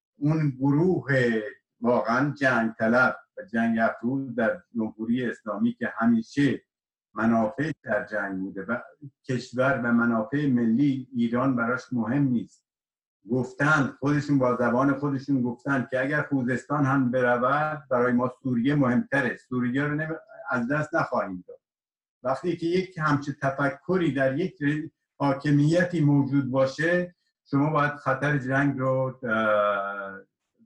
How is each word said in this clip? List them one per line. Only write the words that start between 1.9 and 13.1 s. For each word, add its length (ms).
جنگ 400
طلب 360
و 40
جنگ 260
افروز 560
در 260
جمهوری 500
اسلامی 480
که 240
همیشه 680
منافع 580
در 220
جنگ 340
بوده 220
و 200
کشور 560
و 100
منافع 540
ملی 680
ایران 420
براش 260
مهم 320
نیست. 480